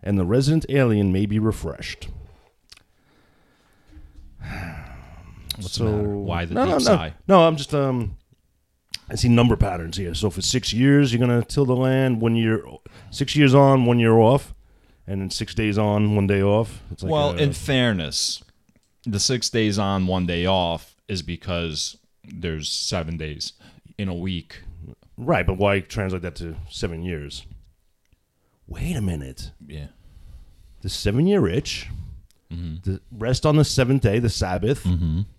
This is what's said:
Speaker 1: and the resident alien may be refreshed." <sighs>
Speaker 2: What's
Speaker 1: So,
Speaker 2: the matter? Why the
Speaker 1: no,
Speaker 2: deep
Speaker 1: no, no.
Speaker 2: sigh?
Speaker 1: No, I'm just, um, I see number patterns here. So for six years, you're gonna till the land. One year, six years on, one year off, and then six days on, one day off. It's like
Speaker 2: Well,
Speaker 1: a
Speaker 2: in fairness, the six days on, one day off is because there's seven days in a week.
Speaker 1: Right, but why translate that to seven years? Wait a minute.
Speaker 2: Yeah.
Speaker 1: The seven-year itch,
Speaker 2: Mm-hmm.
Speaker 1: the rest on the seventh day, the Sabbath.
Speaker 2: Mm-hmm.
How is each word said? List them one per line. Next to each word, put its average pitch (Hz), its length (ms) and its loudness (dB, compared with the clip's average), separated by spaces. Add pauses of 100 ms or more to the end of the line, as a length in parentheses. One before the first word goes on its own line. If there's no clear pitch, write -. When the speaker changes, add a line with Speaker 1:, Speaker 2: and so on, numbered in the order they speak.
Speaker 1:
and 101 160 0
the 92 80 2
resident 135 440 2
alien 113 420 4
may 95 140 2
be 104 140 0
refreshed." - 680 -4 (2250)
<sighs> - 60 -14 (1080)
Speaker 2:
What's 98 160 -12
Speaker 1:
So, 117 120 -4
Speaker 2:
the 107 60 0
matter? 104 260 -2
Why 87 280 -4
the 85 80 -8
Speaker 1:
no, 247 120 0
Speaker 2:
deep - 40 0
Speaker 1:
no, 349 80 0
no. - 20 0
Speaker 2:
sigh? 202 340 0 (140)
Speaker 1:
No, 175 200 6
I'm 165 80 2
just, 143 180 -8
um, 131 440 -2 (920)
I - 60 -8
see 123 140 2
number 117 260 6
patterns 87 420 -2
here. 90 160 -6
So 98 160 -2
for 95 120 -6
six - 320 -2
years, 135 380 4
you're 117 80 0
gonna 120 240 2
till 143 220 0
the 127 100 2
land. 131 460 2
One 113 140 2
year, 110 280 0 (460)
six - 260 -4
years 139 200 8
on, 135 300 8
one 120 140 4
year 113 180 6
off, 117 360 4 (540)
and 98 140 -6
then 95 100 -6
six - 240 -8
days 107 220 0
on, 104 380 2
one 98 120 2
day 98 160 2
off. 104 480 0
It's - 120 -12
like 156 80 -2
Speaker 2:
Well, 147 200 2
Speaker 1:
a - 60 -4
Speaker 2:
in 139 160 2
fairness, 117 920 -2 (600)
the 101 140 -2
six 123 300 -2
days 107 300 0
on, 98 280 0
one 92 200 0
day 87 180 -2
off 90 500 -2 (120)
is 92 140 -6
because 85 760 -6 (260)
there's 78 460 -8
seven 82 480 -6
days 76 360 -10 (440)
in 98 120 -6
a 90 40 -6
week. 85 480 -8 (560)
Speaker 1:
Right, 107 300 0
but 95 100 0
why 101 220 2
translate 92 440 -6
that 85 120 -8
to 82 220 -10 (120)
seven 82 320 -8
years? 78 440 -10 (1200)
Wait 151 280 -6
a 110 60 -4
minute. 73 500 -8 (140)
Speaker 2:
Yeah. 73 220 -14 (960)
Speaker 1:
The 95 80 -8
seven-year 147 580 2
itch, - 400 -4 (640)
Speaker 2:
Mm-hmm. 85 380 -8
Speaker 1:
the 95 120 -6 (100)
rest 120 340 -4
on 151 120 4
the 147 80 6
seventh 131 380 2
day, 107 160 4
the 120 100 2
Sabbath. 95 560 -2
Speaker 2:
Mm-hmm. 85 360 0 (180)